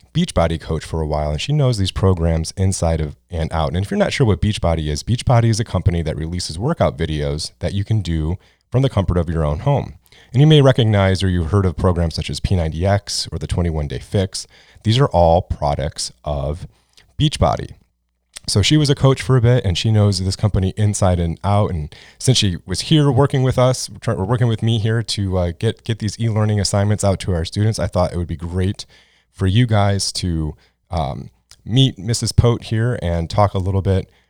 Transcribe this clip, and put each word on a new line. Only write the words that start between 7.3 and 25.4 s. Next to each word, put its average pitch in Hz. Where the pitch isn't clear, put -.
that 85
you 98
can 107
do 80
from 127
the 135
comfort 87
of 85
your 80
own 76
home. -
And 123
you 151
may 151
recognize 104
or 95
you've 87
heard 101
of 87
programs 85
such 80
as 73
P -
ninety 80
X -
or 80
the 76
twenty-one 78
Day 69
Fix. -
These 110
are 143
all 85
products -
of 73
Beachbody. -
So 104
she 147
was 147
a 143
coach 135
for 131
a 123
bit, 120
and 87
she 113
knows 104
this 95
company 95
inside 98
and 82
out. 101
And 76
since -
she 92
was 92
here 147
working 135
with 123
us, 127
we're -
try-, -
we're 95
working 120
with 113
me 113
here 113
to, 92
uh, 87